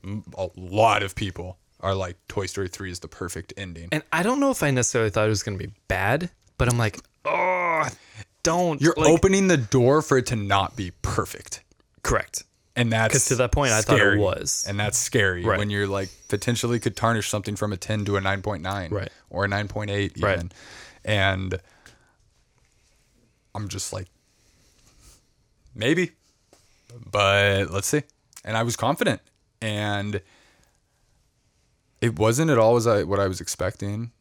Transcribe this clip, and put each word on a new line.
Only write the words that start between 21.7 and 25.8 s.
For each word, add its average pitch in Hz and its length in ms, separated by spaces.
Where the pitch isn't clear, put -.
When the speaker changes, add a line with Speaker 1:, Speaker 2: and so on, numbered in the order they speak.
Speaker 1:
I'm 104 140
just 95 260
like, 98 140
"Maybe. 165 380